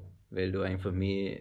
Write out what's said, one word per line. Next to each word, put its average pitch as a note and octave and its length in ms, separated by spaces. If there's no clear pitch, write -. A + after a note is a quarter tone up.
Weil F#2 220
du G2 80
einfach F#2+ 320
mehr G2 480